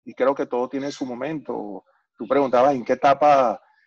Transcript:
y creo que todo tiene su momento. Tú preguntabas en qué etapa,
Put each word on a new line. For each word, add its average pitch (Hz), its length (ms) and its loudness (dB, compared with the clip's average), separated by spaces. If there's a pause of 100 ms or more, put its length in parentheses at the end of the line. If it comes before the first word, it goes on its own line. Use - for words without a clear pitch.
y 117 80 -16
creo 131 200 0
que 139 120 -6
todo 127 240 -4
tiene 139 240 -8
su - 120 -10
momento. 120 800 -10 (340)
Tú 120 80 -12
preguntabas 131 480 2
en 120 120 -6
qué 127 80 0
etapa, 135 640 4 (280)